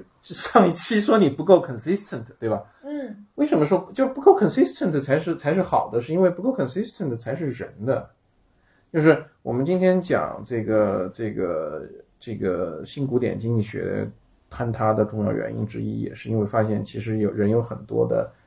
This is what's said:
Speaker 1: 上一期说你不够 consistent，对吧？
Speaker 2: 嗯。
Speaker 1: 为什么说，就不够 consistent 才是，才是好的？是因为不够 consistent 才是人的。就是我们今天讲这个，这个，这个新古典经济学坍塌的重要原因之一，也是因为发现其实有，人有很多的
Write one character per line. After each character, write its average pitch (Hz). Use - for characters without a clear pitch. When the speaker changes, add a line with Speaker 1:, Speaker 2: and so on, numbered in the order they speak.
Speaker 1:
上 185
一 -
期 208
说 220
你 196
不 139
够 180
consistent， 147
对 117
吧？ 110
Speaker 2:
嗯。 277
Speaker 1:
为 294
什 285
么 151
说， 180
就 269
不 277
够 381
consistent 175
才 139
是， 165
才 -
是 190
好 -
的？ 120
是 156
因 180
为 185
不 180
够 254
consistent 165
才 120
是 160
人 117
的。 127
就 165
是 151
我 127
们 123
今 180
天 185
讲 120
这 117
个， 104
这 107
个， 80
这 113
个 90
新 139
古 120
典 101
经 117
济 107
学 101
坍 120
塌 110
的 107
重 104
要 104
原 110
因 110
之 113
一， 110
也 113
是 110
因 113
为 104
发 110
现 104
其 -
实 110
有， 104
人 104
有 113
很 -
多 117
的 117